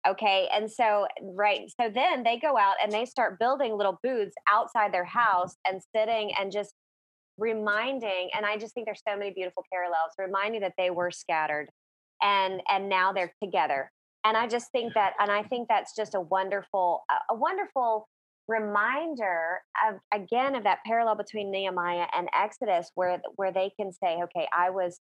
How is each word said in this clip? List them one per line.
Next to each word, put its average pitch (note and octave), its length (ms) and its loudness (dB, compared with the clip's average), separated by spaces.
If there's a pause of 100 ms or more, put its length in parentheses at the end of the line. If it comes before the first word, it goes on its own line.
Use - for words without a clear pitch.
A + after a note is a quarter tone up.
Okay. G3 480 2
And G#3+ 160 -2
so, G#3 380 2 (120)
right. F#3+ 480 -2 (120)
So A3+ 100 2
then C4 320 2
they A#3 160 2
go C#4+ 180 2
out G3 260 4
and G#3 100 0
they A3 120 0
start A3 360 -2
building B3 360 2
little G3 260 0
booths A#3 320 -2 (160)
outside G#3 440 2
their F3+ 100 0
house F#3 520 2 (100)
and F#3+ 160 -4 (120)
sitting A3 440 0
and G3 140 -4
just G3+ 200 -4 (640)
reminding. G#3+ 1000 -2
And G#3+ 120 -2
I G#3+ 100 0
just G#3+ 180 -10
think A3+ 120 -6
there's G#3 200 -8
so G#3 100 0
many G3+ 160 -6
beautiful F#3 400 -6
parallels, F3 460 -2
reminding G3 440 -2
that F#3 160 -4
they F3+ 120 2
were F3 200 -2
scattered D3+ 580 -2 (540)
and, F#3+ 480 2
and G3 180 2
now F#3+ 240 4
they're F#3+ 200 -2 (100)
together. D#3 480 0 (340)
And A3 120 4
I A#3+ 100 2
just A#3 260 -4
think A#3 220 -2
that, G3 240 4
and G3+ 120 2
I G#3 120 2
think A#3 260 -6
that's G#3+ 280 0
just G#3+ 180 -4
a F#3+ 60 0
wonderful, F#3+ 880 0
a, - 240 0
a - 20 -2
wonderful B3+ 720 0 (400)
reminder G#3+ 1120 0 (280)
of, G3+ 80 -2 (160)
again, A#3 420 0
of A3 100 -4
that - 220 4
parallel A3+ 280 2
between G#3 360 -6
Nehemiah F3+ 560 -2 (100)
and F3+ 180 -2
Exodus, F#3+ 600 0
where, F3+ 260 0 (160)
where F#3+ 160 -2
they F#3+ 260 0
can G3 140 -4
say, F3 320 -2
Okay, E3+ 320 -4
I F3+ 140 4
was F3+ 380 -4